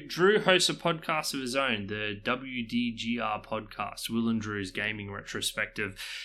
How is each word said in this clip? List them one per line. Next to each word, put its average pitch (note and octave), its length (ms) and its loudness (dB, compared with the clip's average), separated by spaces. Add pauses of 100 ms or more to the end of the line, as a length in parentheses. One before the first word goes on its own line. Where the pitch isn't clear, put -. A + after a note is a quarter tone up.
Drew F#3 320 6
hosts F3+ 300 6
a E3 60 2
podcast D#3+ 580 0
of C#3 80 -2
his B2+ 160 -2
own, A#2 300 2
the G#2 360 -2
W B2+ 440 -2
D A#2+ 280 0
G A2+ 240 -2
R A2 220 0
podcast, G#2+ 680 -6
Will A2+ 180 2
and A2+ 100 4
Drew's G2+ 320 -2
Gaming G#2 400 -4
Retrospective. G2+ 880 -4 (260)